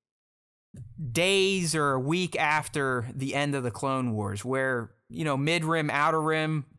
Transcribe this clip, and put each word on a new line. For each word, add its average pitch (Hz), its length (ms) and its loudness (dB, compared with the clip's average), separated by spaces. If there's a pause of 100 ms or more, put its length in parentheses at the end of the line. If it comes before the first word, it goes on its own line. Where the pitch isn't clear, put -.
(1120)
days 185 640 2
or 143 180 2
a 131 60 2
week 160 380 0
after 143 760 0
the 135 220 -4
end 143 200 0
of 135 80 -2
the 120 80 -2
Clone 131 420 -2
Wars, 101 300 -4
where, 131 480 -2 (180)
you - 160 -6
know, 143 120 0
mid-rim, 160 540 2
outer 156 300 2
rim, 156 440 0 (140)